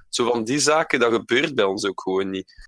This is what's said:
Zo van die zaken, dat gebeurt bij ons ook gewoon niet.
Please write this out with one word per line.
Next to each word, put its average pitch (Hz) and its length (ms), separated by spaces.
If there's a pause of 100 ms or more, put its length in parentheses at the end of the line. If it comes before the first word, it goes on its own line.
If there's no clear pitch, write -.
Zo 120 220
van 117 120
die 131 160
zaken, 151 400
dat 117 140
gebeurt 131 420
bij 107 100
ons 98 200
ook 95 160
gewoon 95 280
niet. 95 240 (140)